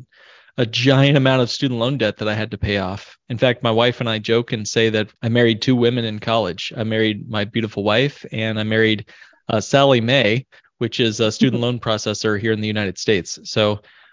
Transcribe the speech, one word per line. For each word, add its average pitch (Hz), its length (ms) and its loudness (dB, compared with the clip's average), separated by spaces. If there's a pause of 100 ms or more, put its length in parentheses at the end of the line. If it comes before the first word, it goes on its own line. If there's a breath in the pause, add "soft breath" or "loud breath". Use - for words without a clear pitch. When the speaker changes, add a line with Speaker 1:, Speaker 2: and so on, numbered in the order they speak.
(580 soft breath)
Speaker 1:
a 123 80 2
giant 135 500 4
amount 131 260 4
of 117 80 0
student 127 300 -4
loan 131 180 -2
debt 107 200 -2
that 107 100 -6
I 107 60 -2
had 107 180 -4
to 101 60 -8
pay 101 220 -2
off. 95 380 -8 (120)
In 120 80 -6
fact, 123 260 2
my 117 80 2
wife 117 300 2
and 120 80 -2
I 110 100 -2
joke 117 320 -2
and 107 160 -6
say 113 220 2
that 107 200 -2 (120)
I 117 80 -2
married 117 320 4
two 131 140 2
women 120 280 2
in 107 160 -6
college. 104 560 -2
I 117 80 -6
married 110 460 -2
my 104 160 -2
beautiful 107 380 -6
wife 120 500 0
and 110 260 -4
I 107 40 -4
married, 110 460 0 (380 loud breath)
uh, 107 140 0
Sallie 139 400 4
Mae, 120 460 2 (320 soft breath)
which 117 200 -4
is 113 220 0
a 110 100 2
student 120 300 0
Speaker 2:
<laughs> - 0 -
Speaker 1:
loan 120 180 -2
processor 107 580 -2
here 110 140 -2
in 107 80 -2
the 107 80 -4
United 104 300 -4
States. - 460 -2
So, 104 360 0 (340 soft breath)